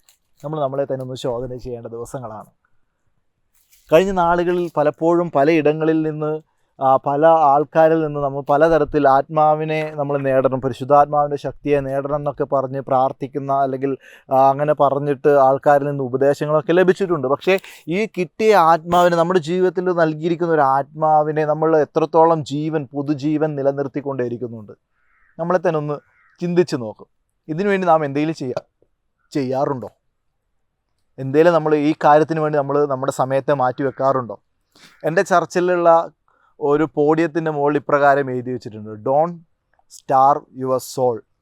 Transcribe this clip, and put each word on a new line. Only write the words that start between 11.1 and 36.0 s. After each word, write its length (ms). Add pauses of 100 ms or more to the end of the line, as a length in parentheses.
ശക്തിയെ 440
നേടണം 360
എന്നൊക്കെ 280
പറഞ്ഞ് 360
പ്രാർത്ഥിക്കുന്ന, 720
അല്ലെങ്കിൽ, 440 (360)
ആ, 180
അങ്ങനെ 220
പറഞ്ഞിട്ട് 560
ആൾക്കാരിൽ 580
നിന്ന് 180
ഉപദേശങ്ങളൊക്കെ 680
ലഭിച്ചിട്ടുണ്ട്. 560
പക്ഷേ 300 (300)
ഈ 180
കിട്ടിയ 500
ആത്മാവിനെ, 600
നമ്മുടെ 220
ജീവിതത്തിൽ 460
നൽകിയിരിക്കുന്ന 720
ഒരു 60
ആത്മാവിനെ 840
നമ്മൾ 320
എത്രത്തോളം 680
ജീവൻ, 500
പുതുജീവൻ 640
നിലനിർത്തിക്കൊണ്ടേയിരിക്കുന്നുണ്ട്? 1160 (680)
നമ്മളെ 200
തന്നെ 200
ഒന്ന് 200 (420)
ചിന്തിച്ച് 360
നോക്കും. 300 (420)
ഇതിനുവേണ്ടി 380
നാം 180
എന്തെങ്കിലും 300
ചെയ്യാ-, 320 (640)
ചെയ്യാറുണ്ടോ? 600 (1300)
എന്തേലും 360
നമ്മൾ 200
ഈ 200 (100)
കാര്യത്തിന് 360
വേണ്ടി 180
നമ്മൾ 280
നമ്മുടെ 260
സമയത്തെ 420
മാറ്റി 280
വെക്കാറുണ്ടോ? 580 (640)
എൻ്റെ 180
ചർച്ചിലുള്ള 880 (500)